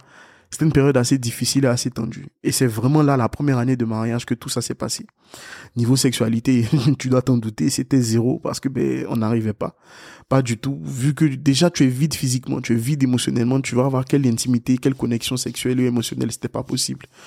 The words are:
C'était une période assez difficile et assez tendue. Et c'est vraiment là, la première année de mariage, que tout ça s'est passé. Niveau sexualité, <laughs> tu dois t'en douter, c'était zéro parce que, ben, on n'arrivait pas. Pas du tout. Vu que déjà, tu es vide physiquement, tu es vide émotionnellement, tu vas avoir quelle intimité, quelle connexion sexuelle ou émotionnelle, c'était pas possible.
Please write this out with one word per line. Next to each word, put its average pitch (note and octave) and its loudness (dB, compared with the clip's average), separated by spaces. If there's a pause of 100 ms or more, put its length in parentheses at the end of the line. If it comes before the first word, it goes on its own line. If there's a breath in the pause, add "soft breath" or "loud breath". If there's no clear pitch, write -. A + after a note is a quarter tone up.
(520 soft breath)
C'était - -2
une D#3+ 4
période C#3 4
assez B2 4
difficile B2 -2
et C3+ 4
assez B2 0
tendue. A#2 -8 (160)
Et - 0
c'est C3 2
vraiment B2+ 2
là, C#3+ 4
la A#2 2
première C#3 0
année B2+ 0
de A#2+ -2
mariage, A2+ -2
que - -2
tout - -8
ça B2 -4
s'est A#2+ -6
passé. - -8 (680 loud breath)
Niveau A#2 2
sexualité, A#2 2 (160)
<laughs> C3+ 2
tu - -6
dois B2+ 2
t'en C3 2
douter, A2+ -2
c'était C3 0
zéro A#2 0
parce C3+ -6
que, - -6
ben, C3+ -2
on A#2 -2
n'arrivait A2 0
pas. - -8 (520 loud breath)
Pas C3+ 2
du A#2 -2
tout. C#3 -6
Vu C#3 -2
que D#3+ 2
déjà, C#3 2
tu D3+ 2
es - 6
vide C3 0
physiquement, C3 -2
tu B2 -4
es A#2 4
vide C3 0
émotionnellement, B2 0
tu C3 -6
vas B2 4
avoir C3+ 0
quelle C#3 2
intimité, B2 2
quelle C3+ 0
connexion A#2+ -2
sexuelle B2+ -4
ou B2+ 2
émotionnelle, A#2+ -2
c'était - -8
pas - -6
possible. - -6 (200 loud breath)